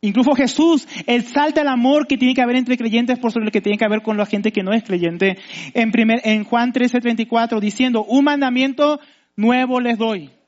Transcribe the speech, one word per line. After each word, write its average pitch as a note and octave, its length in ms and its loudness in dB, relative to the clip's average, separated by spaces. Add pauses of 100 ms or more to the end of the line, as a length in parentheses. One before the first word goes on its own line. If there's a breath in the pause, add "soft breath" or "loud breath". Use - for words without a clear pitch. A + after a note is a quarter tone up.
Incluso A#3 340 2
Jesús C#4+ 520 2 (200 loud breath)
exalta C#4+ 540 0
el D4 60 0
amor C4+ 380 2
que C#4 120 -2
tiene B3+ 180 2
que C4 60 2
haber B3 160 2
entre B3 200 0
creyentes A#3 400 0
por A#3+ 140 -2
sobre G#3+ 160 -2
el G#3+ 40 -4
que G3+ 100 0
tiene A3+ 160 -2
que A3+ 80 0
haber G#3+ 180 0
con A3 140 -4
la G#3 100 -2
gente G#3 240 -2
que G#3+ 100 -2
no F#3 100 -2
es A3 120 0
creyente. F3+ 560 -2 (340 loud breath)
En A3+ 180 0
primer, A3+ 340 2
en G#3+ 180 0
Juan A#3+ 300 0
trece B3 260 0
treinta A#3 240 -2
y - 20 -2
cuatro, A#3 340 0
diciendo, A3 440 0
"Un C4+ 220 2
mandamiento C#4 760 0 (360 soft breath)
nuevo B3 440 2
les A#3+ 180 -2
doy G3+ 320 -4 (180)